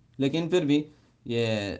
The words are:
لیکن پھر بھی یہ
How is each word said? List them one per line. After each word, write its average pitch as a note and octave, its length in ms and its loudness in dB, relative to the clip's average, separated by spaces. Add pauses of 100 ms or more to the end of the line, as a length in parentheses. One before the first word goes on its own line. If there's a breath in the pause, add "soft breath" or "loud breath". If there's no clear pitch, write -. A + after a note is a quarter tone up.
(180)
لیکن C#3+ 300 0
پھر F3 160 2
بھی D3 180 4 (440 soft breath)
یہ A2 540 -2